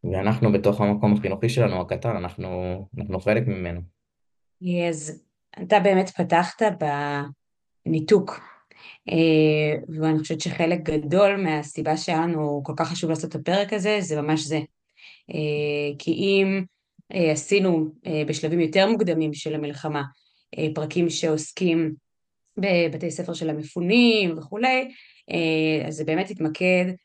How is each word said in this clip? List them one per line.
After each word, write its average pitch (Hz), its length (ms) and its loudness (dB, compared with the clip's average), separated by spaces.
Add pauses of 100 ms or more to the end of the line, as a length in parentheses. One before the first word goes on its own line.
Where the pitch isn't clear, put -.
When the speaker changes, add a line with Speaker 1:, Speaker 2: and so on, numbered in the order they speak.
Speaker 1:
ואנחנו 101 480 2
בתוך 101 280 2
המקום 104 320 4
החינוכי 101 360 0
שלנו 104 320 2
הקטן, 95 360 -4
אנחנו, 90 320 -8 (500)
אנחנו 92 220 -6
חלק 113 260 2
ממנו. 87 340 -4 (1080)
Speaker 2:
אז 151 360 -8 (380)
אתה 196 180 4
באמת 185 300 4
פתחת 175 520 0 (1200)
בניתוק, 160 540 2 (680)
אה, 156 720 4 (180)
ואני 156 180 2
חושבת 156 220 -4
שחלק 170 420 0
גדול 160 540 2
מהסיבה 156 600 -2
שהיה 160 240 -2
לנו 151 440 -2
כל 151 120 -8
כך 160 120 -2
חשוב 165 220 -4
לעשות 160 200 -4
את - 40 -18
הפרק 190 380 -2
הזה, 208 280 0
זה 151 220 -4
ממש 156 180 0
זה. 151 200 -4 (680)
אה, 147 680 -4
כי 165 140 -4
אם, 196 520 2 (500)
אה, 170 180 2
עשינו, 165 560 2 (180)
אה, 151 220 -2
בשלבים 160 320 -2
יותר 190 300 4
מוקדמים 165 440 0
של 151 200 -6
המלחמה, 147 480 -6 (560)
אה, 156 160 -2
פרקים 160 360 0
שעוסקים 160 840 0 (640)
בבתי 175 540 0
ספר 175 240 -8
של 160 160 -4
המפונים 180 880 2
וכולי, 254 500 -2 (420)
אה, 156 560 0
אז 156 80 -8
זה 156 100 -6
באמת 165 260 0
התמקד 180 540 2 (200)